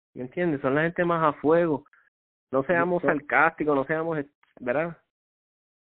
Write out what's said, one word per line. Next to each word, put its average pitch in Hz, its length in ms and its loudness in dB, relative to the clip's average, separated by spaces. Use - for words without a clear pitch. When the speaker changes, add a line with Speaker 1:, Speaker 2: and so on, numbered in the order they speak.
Speaker 1:
¿Me 127 80 -10
entiendes? 156 380 -2
Son 135 120 0
la 147 100 2
gente 170 220 -2
más 170 180 0
a 147 160 2
fuego. 160 460 2
No 135 120 0
seamos 175 380 0
Speaker 2:
Sí. - 60 -4
Speaker 1:
sarcásticos, 151 680 0
no 135 100 0
seamos, 160 320 -4
¿verdad? 147 380 -4